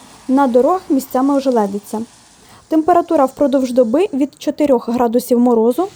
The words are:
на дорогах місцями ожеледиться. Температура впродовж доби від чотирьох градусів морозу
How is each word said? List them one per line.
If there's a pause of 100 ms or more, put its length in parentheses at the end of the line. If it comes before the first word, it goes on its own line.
(280)
на
дорогах
місцями
ожеледиться. (680)
Температура
впродовж
доби
від
чотирьох
градусів
морозу